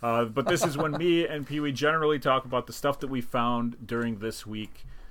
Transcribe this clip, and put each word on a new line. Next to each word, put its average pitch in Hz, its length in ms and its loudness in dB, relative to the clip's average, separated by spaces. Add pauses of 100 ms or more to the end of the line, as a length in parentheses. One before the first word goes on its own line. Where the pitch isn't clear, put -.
Uh, 117 240 2
but 117 220 -2
this 165 180 4
is 147 100 0
when 151 180 0
me 170 340 4
<laughs> - 0 -
and 147 180 -4
Pee-wee 147 260 -2
generally 151 480 2
talk 131 260 2
about 123 220 0
the 120 60 -12
stuff 143 280 0
that 139 80 -4
we 131 120 0
found 120 640 0
during 117 340 -2
this 107 280 -6
week. 107 380 -8 (260)